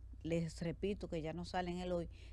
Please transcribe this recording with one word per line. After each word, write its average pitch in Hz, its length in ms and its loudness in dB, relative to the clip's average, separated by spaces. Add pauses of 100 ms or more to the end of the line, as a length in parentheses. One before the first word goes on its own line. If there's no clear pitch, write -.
(220)
les 165 400 2
repito 185 460 0
que 165 120 0
ya 156 140 0
no 175 100 -2
sale 180 260 2
en 175 80 0
el 180 140 0
Hoy, 170 160 2 (240)